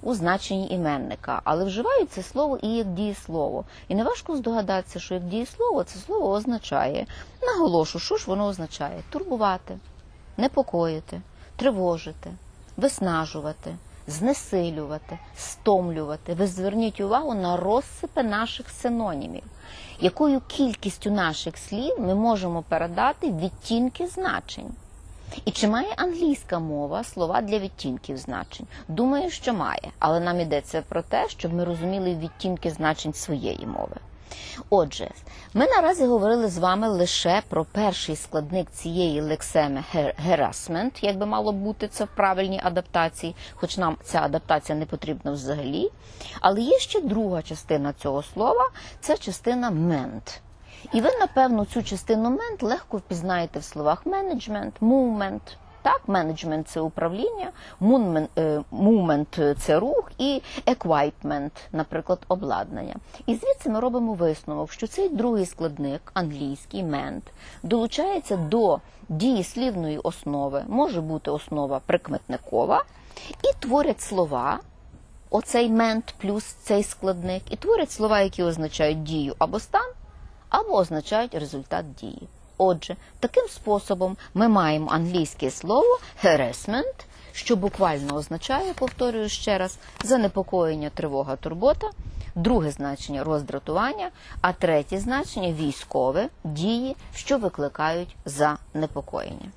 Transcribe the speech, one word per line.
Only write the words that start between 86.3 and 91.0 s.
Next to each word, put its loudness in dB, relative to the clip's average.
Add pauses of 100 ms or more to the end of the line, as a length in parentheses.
що 0
буквально 0
означає, -2
повторюю -2
ще 0
раз, -2 (260)
занепокоєння, 2
тривога, -2